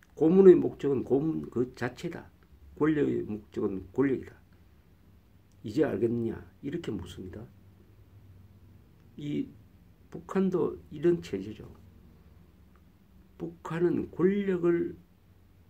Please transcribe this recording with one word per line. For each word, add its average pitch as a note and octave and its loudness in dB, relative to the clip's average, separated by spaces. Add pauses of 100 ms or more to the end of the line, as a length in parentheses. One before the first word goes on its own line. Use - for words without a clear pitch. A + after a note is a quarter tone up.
(160)
고문의 F#3 10
목적은 C3+ -2
고문 D3+ -2
그 B2+ -4
자체다. - -10 (480)
권력의 A#2+ 0
목적은 G#2 -6
권력이다. - -2 (1200)
이제 A#2 0
알겠느냐?" A2+ -2 (100)
이렇게 E3 -8
묻습니다. F#2+ -12 (1700)
이 D3 -6 (600)
북한도 - -2
이런 E3 0
체제죠. - -10 (1700)
북한은 E3 -4
권력을 F3 -2 (720)